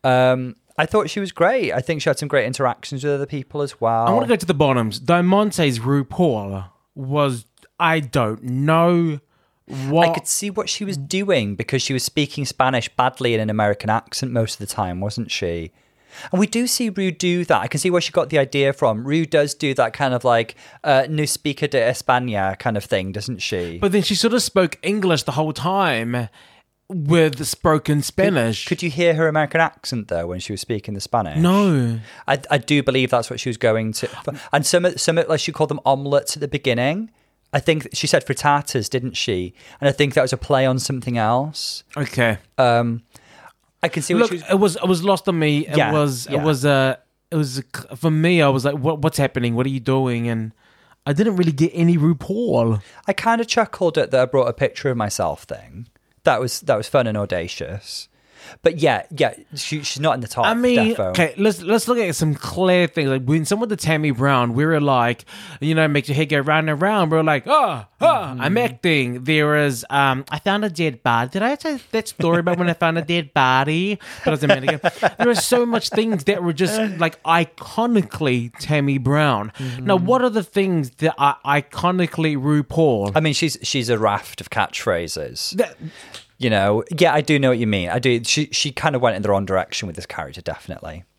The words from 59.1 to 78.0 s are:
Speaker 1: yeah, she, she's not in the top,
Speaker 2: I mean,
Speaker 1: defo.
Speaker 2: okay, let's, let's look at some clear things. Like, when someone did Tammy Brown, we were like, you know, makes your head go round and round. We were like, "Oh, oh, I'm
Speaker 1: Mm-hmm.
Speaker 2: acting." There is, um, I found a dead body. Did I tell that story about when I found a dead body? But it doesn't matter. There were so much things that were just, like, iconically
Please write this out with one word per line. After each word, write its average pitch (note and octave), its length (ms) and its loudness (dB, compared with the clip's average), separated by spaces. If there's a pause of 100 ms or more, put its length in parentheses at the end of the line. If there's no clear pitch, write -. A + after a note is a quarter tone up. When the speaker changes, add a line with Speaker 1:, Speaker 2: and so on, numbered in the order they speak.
Speaker 1:
yeah, C#3 220 0 (220)
she, D3 280 -8
she's - 160 -8
not D3+ 160 0
in B2+ 60 -6
the A2+ 60 -8
top, A#2+ 180 -2
Speaker 2:
I G#3+ 80 2
mean, A#3 420 2
Speaker 1:
defo. G3 140 -2
Speaker 2:
okay, F3+ 280 0
let's, G3 240 0
let's G#3+ 260 0
look A#3+ 100 2
at F#3+ 180 -2
some D#3 180 0
clear F3+ 540 2
things. C#3+ 220 -2
Like, C3 140 -2
when D#3 220 2
someone A3 220 -2
did G#3 120 -4
Tammy D#3 320 0
Brown, B2 420 2
we C3+ 120 2
were D#3+ 140 2
like, B2 460 2 (340)
you D#3+ 160 0
know, D#3+ 140 4
makes C#3+ 180 0
your C#3 80 -2
head D3 140 0
go D3 100 2
round D#3 300 2
and D3+ 120 -2
round. F#3+ 300 2
We D#3+ 60 2
were D#3+ 60 2
like, D3 220 2
"Oh, G#3 400 0 (140)
oh, D#4 80 4
I'm F3+ 320 2
Speaker 1:
Mm-hmm. D#3 180 0
Speaker 2:
acting." C3 680 0
There D3+ 400 2
is, B2 240 -2
um, C3+ 420 2
I - 80 -6
found G3+ 240 0
a G#3+ 60 -2
dead D#3 340 -4
body. A#2 280 0
Did F#3+ 100 -4
I B3+ 140 0
tell D4 220 -6 (140)
that A3 160 -4
story E3+ 320 0
about F3 180 0
when F3+ 120 0
I E3+ 40 0
found E3 240 0
a E3 40 -2
dead D#3+ 320 -4
body? D3+ 640 2 (240)
But E3 100 2
it C3+ 80 -2
doesn't C#3+ 240 2
matter. D#3 520 0
There A#3 100 0
were A#3+ 80 4
so A#3+ 300 2
much A#3 240 -2
things G#3+ 360 -2
that G3 160 0
were E3+ 120 -2
just, F#3+ 260 0 (200)
like, E3 240 -2
iconically E3 1400 0